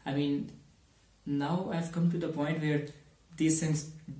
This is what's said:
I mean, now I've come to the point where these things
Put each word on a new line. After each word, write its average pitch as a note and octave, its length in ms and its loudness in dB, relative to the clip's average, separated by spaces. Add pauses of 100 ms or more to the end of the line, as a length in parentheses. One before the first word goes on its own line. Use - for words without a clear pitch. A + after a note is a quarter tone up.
I C#3 80 -2
mean, C#3+ 380 0 (720)
now D3 460 0
I've E3+ 200 -2
come E3+ 200 4
to E3 60 -2
the E3 100 0
point D3+ 340 0
where D3+ 240 2 (500)
these D#3 240 4
things D#3 300 0 (300)